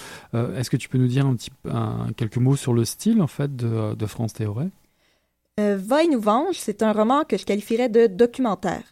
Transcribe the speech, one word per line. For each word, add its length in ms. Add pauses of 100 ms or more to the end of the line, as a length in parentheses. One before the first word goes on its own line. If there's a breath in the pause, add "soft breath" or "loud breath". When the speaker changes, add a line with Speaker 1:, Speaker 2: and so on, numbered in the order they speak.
(340 loud breath)
Speaker 1:
euh, 240
est-ce 120
que 60
tu 120
peux 100
nous 80
dire 200
un 80
petit, 160 (180)
un, 480
quelques 220
mots 180
sur 160
le 120
style, 360
en 80
fait, 280
de, 380
de 120
France 260
Théoret ? 360 (920)
Speaker 2:
Euh, 200
Va 220
et 60
nous 120
venge, 380
c'est 240
un 100
roman 320
que 140
je 80
qualifierais 420
de 200
documentaire, 840